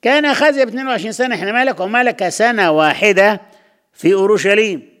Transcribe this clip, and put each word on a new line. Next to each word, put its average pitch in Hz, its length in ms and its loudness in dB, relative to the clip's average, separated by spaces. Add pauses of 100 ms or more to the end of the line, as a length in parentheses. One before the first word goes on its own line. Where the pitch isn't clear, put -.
كان 294 240 0
أخازيا 285 400 0
باتنين 247 220 -8
وعشرين 226 240 -4
سنة 254 240 -4
حين 190 180 -6
ملك، 254 260 -2
وملك 214 500 -2
سنة 208 420 0
واحدة 190 720 2 (520)
في 180 200 0
أورشليم. 196 760 0 (120)